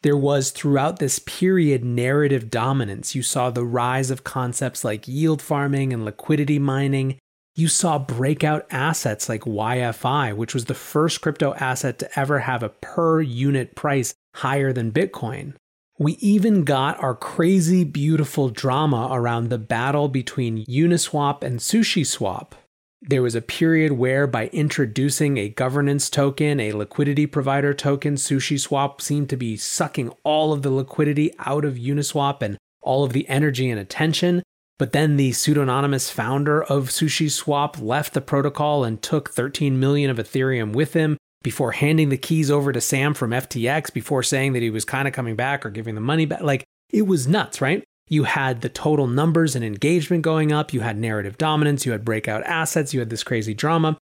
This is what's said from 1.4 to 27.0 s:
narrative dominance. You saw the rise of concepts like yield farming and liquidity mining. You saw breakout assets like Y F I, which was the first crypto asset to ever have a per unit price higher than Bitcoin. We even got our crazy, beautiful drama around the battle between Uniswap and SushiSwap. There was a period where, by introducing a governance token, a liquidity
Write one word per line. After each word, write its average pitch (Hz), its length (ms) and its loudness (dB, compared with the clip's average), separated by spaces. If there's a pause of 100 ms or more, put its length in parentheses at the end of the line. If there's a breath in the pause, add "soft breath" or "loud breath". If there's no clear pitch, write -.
narrative 127 640 0
dominance. 113 680 -2
You 131 80 -4
saw 127 280 0
the 120 160 -2
rise 123 440 0
of 127 140 -6
concepts 123 580 -4
like 107 240 -4
yield 151 360 0
farming 139 500 0
and 113 140 -4
liquidity 147 520 0
mining. 135 600 0 (360)
You 160 140 2
saw 156 300 2
breakout 143 720 0
assets 135 580 -2
like 110 160 -4
Y 110 360 -2
F 120 260 -4
I, 131 260 0
which 110 220 -6
was 120 100 -2
the - 100 -6
first - 460 -2
crypto 147 320 0
asset 127 460 -4
to - 200 -6
ever 139 200 2
have 120 240 -2
a 107 80 -4
per 160 500 0
unit 135 540 0
price 139 400 -2 (220)
higher 135 360 0
than 113 180 -2
Bitcoin. 143 600 -4 (460)
We 151 140 2
even 202 520 4
got 139 380 2
our 127 120 0
crazy, 180 720 4
beautiful 147 640 0
drama 131 600 0
around 120 400 0
the 120 80 -2
battle 131 500 0
between 120 560 -2
Uniswap 147 800 2
and 123 180 -4
SushiSwap. - 920 0 (500)
There 135 200 2
was 117 120 0
a 113 60 0
period 160 520 2
where, 131 340 2
by 120 220 -2
introducing 139 880 0
a 104 100 -2
governance 139 600 0
token, 139 500 2
a 107 120 -2
liquidity 143 520 0